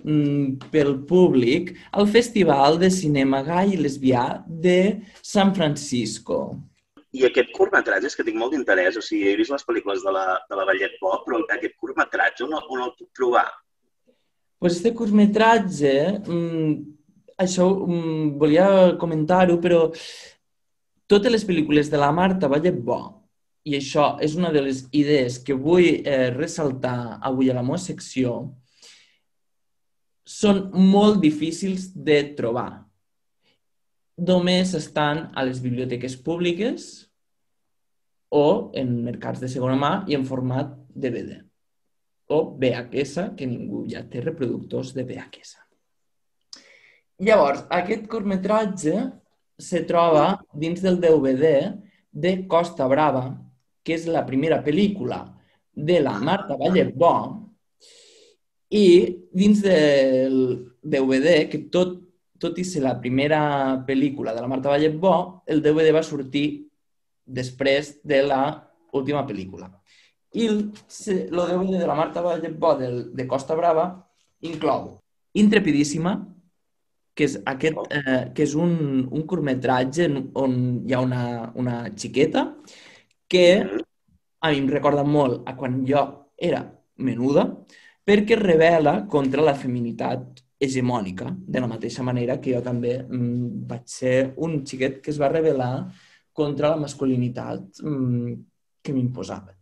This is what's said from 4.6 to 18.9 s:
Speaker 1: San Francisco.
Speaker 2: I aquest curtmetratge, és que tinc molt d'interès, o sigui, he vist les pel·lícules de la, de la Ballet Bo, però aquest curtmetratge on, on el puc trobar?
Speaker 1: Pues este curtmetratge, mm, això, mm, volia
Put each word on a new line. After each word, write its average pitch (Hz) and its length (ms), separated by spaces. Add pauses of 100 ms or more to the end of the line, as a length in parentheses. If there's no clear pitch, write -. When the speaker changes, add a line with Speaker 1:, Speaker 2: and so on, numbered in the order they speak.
Speaker 1:
San 196 320
Francisco. 104 1040 (540)
Speaker 2:
I 127 160
aquest - 260
curtmetratge, 120 540
és - 80
que 127 80
tinc 110 140
molt 120 160
d'interès, 104 440
o 104 40
sigui, 104 260
he 101 80
vist 113 160
les 139 160
pel·lícules 98 360
de 95 80
la, 92 280 (100)
de 101 60
la 95 100
Ballet 95 360
Bo, 92 100 (140)
però - 260
aquest - 260
curtmetratge - 680
on, 156 80
on 127 340
el - 100
puc - 160
trobar? 120 320 (1120)
Speaker 1:
Pues 175 200
este 233 160
curtmetratge, 208 1300
mm, 165 480 (640)
això, 185 320 (180)
mm, 160 500
volia 175 600